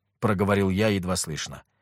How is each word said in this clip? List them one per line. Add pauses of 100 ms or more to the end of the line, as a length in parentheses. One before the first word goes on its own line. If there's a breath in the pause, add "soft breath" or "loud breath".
(180)
проговорил
я
едва
слышно. (200)